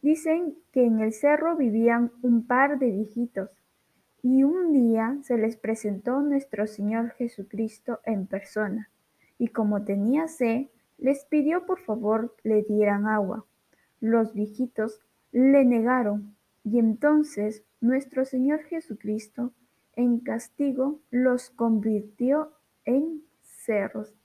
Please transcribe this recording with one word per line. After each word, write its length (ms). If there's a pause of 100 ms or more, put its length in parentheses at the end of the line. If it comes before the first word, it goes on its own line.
Dicen 560 (160)
que 120
en 160
el 120
cerro 440
vivían 560 (100)
un 240
par 320
de 120
viejitos 600 (720)
y 220
un 280
día 500
se 140
les 200
presentó 640
nuestro 460
Señor 440
Jesucristo 920
en 220
persona 600 (500)
y 100
como 360
tenía 440
sed, 380 (320)
les 260
pidió 420
por 140
favor 540 (100)
le 180
dieran 440
agua. 380 (560)
Los 320
viejitos 680 (320)
le 320
negaron 680 (300)
y 140
entonces 840 (160)
nuestro 440
Señor 400
Jesucristo 880 (440)
en 240
castigo 800 (100)
los 400
convirtió 1000 (320)
en 380 (420)
cerros. 500 (100)